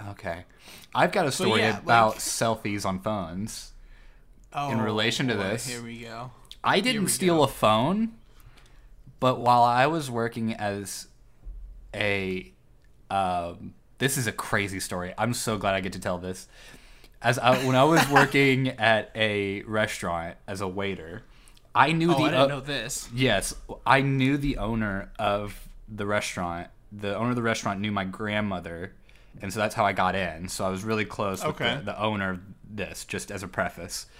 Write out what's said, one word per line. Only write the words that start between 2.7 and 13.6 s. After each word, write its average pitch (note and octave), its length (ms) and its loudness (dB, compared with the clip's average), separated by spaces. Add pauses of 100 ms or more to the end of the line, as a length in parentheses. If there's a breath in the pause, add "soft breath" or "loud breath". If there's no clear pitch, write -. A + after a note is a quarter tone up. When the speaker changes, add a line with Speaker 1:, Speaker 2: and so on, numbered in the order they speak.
Speaker 1:
on F#2 160 -2
phones G2 720 -6 (800 soft breath)
in D3 60 -8
Speaker 2:
Oh, C3+ 240 -2
Speaker 1:
relation A2 460 0
to A#2 60 0
Speaker 2:
boy, G2+ 100 0
Speaker 1:
this. A#2+ 220 -4
Speaker 2:
here A#2+ 160 -6
we A#2 180 -12
go. A#2 320 -12 (300)
Speaker 1:
I C3+ 140 2
Speaker 2:
Here G3 80 4
Speaker 1:
didn't A3 200 0
Speaker 2:
we - 40 0
Speaker 1:
steal E3+ 300 2
Speaker 2:
go. D3 60 6
Speaker 1:
a - 40 4
phone, D3 640 2 (1080 soft breath)
but B2+ 200 2
while A#2+ 220 6
I A#2+ 240 6
was D3+ 240 -2
working A2+ 420 -2
as G2+ 560 -6 (840)
a, G2 580 -2 (580)
um, F#2 640 -2 (260)